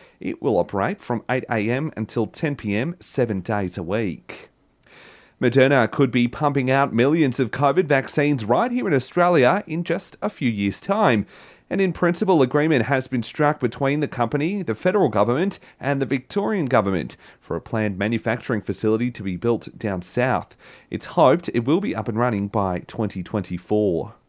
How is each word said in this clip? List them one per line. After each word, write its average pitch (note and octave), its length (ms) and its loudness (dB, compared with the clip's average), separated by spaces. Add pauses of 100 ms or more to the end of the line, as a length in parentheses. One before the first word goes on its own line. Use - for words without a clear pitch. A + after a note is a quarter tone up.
(200)
It - 220 -6
will A2+ 160 2
operate G2+ 420 0
from A#2 300 -6
eight B2+ 200 -2
A A2 200 0
M C#3 260 -2
until A2 300 -2
ten C#3+ 300 -4
P G2+ 200 -4
M, D3 240 -2
seven G#2+ 420 -2
days G2+ 360 -4
a F#2 60 -4
week. F#2 680 -6 (920)
Moderna C3 500 4
could C3+ 200 2
be B2 180 2
pumping C#3 420 0
out C#3 220 2
millions C3+ 480 2
of A#2 100 -2
covid D3+ 360 2
vaccines C#3+ 580 0
right F3 260 2
here A#3+ 160 -2
in E3+ 60 0
Australia E3+ 720 4
in E3 160 -4
just - 380 -6
a G#3 80 -2
few C3 200 -2
years' G2+ 300 0
time. F3 460 2 (440)
An G3 120 0
in-principle F3 600 2
agreement D3 440 2
has C3 220 -2
been B2 140 -4
struck D3+ 380 0
between C#3 400 -2
the D3 80 -2
company, D3 560 -2
the A2+ 100 -2
federal F#3 360 2
government, A#2+ 500 2 (180)
and C#3 240 -2
the C3 40 -2
Victorian F#3 600 -2
government F#2+ 500 2 (240)
for E2+ 160 -6
a - 40 -8
planned G#2+ 360 -2
manufacturing A2+ 640 -2
facility A2+ 500 0
to - 120 -10
be F#2+ 120 -4
built A2+ 320 -2 (100)
down F#2+ 240 -4
south. B2 540 -2 (340)
It's - 180 -8
hoped E3 420 4
it A#2 160 0
will E3 160 2
be G3 120 -2
up G#2+ 140 -6
and G#2+ 100 -4
running A2 300 0
by F#2+ 320 0
twenty G2+ 420 -6
twenty-four. F#2+ 920 -2 (160)